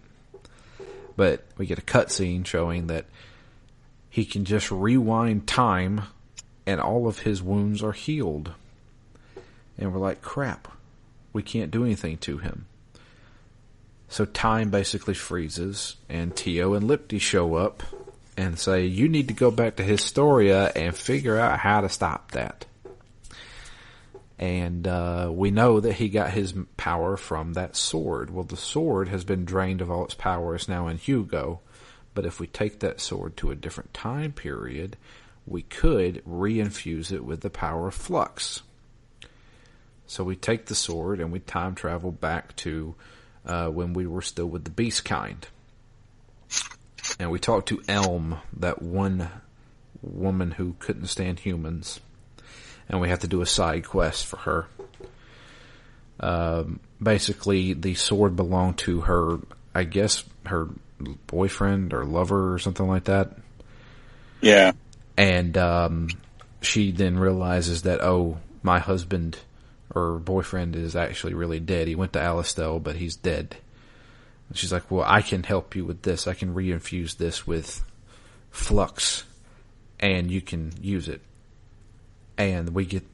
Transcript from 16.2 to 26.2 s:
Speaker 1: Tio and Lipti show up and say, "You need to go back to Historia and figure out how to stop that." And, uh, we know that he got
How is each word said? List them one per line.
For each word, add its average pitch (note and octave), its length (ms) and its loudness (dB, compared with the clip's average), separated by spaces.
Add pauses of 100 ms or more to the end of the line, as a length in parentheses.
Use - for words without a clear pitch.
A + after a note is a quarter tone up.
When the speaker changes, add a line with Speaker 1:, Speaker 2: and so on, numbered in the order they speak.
Speaker 1:
Tio F2+ 400 0
and G#2 140 2
Lipti B2+ 320 0
show E2+ 340 2
up F#2 280 0 (540)
and F#2 220 -2
say, F#2 280 2
"You G2 220 2
need D3 200 2
to A2 60 -2
go B2 160 6
back A2+ 260 0
to F#2+ 80 -2
Historia G#2 880 6
and E2 220 0
figure B2 420 0
out A#2 220 2
how G#2 200 4
to G2 80 0
stop - 440 -4
that." - 340 -8 (1700)
And, F2 500 -2
uh, F2 420 -2
we F#2 200 2
know A2 300 6
that G#2+ 140 2
he A2 140 0
got G2 220 2